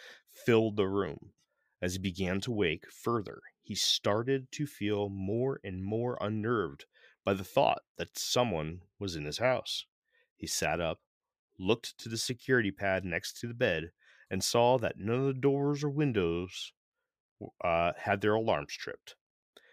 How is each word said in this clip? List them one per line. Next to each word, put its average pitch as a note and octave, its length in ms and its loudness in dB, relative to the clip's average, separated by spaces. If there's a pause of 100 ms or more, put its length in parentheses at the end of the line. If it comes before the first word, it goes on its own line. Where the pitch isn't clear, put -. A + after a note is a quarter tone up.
(280)
filled A2 500 2
the G2 100 4
room. F#2+ 420 -2 (500)
As F2+ 140 -2
he F#2+ 60 -4
began F#2 420 0
to B2 100 -4
wake F2+ 400 0
further, - 480 -4 (220)
he - 120 -10
started B2 760 0
to D3+ 140 -4
feel G#2 420 0
more G2+ 560 -2
and F#2 180 -6
more A2+ 380 -2
unnerved G#2 680 0 (380)
by G2 100 4
the G2 100 -2
thought - 400 2 (140)
that - 200 -6
someone F2+ 640 0 (180)
was F#2+ 160 -6
in D2+ 80 -6
his D2+ 140 -6
house. - 480 -2 (500)
He - 100 -12
sat E2 360 -2
up, E2 180 -2 (580)
looked G2+ 420 -2
to A#2+ 100 -12
the A2+ 80 -6
security A#2+ 540 0
pad F#2+ 340 -2
next F2+ 340 -6
to A#2+ 80 -8
the A#2+ 60 -8
bed, F2+ 380 0 (380)
and F#2+ 140 -4
saw A#2+ 360 4
that G#2+ 180 -2
none A2+ 220 -2
of C3+ 80 0
the C#3 60 0
doors C#3 480 2
or D3 80 0
windows, F#2+ 840 0 (880)
uh, E2+ 320 4
had G2+ 240 0
their G#2 140 4
alarms G#2+ 420 0
tripped. - 400 -12 (580)